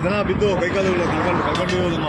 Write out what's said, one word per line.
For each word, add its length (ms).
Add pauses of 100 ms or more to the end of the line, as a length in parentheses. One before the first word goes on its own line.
ಜನ 100 (140)
ಬಿದ್ದು 180 (140)
ಕೈಕಾಲುಗಳು 500
ಕಳ್ಕೊಂಡು, 340
ಕಳ್ಕೊಂಡು 320 (160)
ನಮ್ಮ 160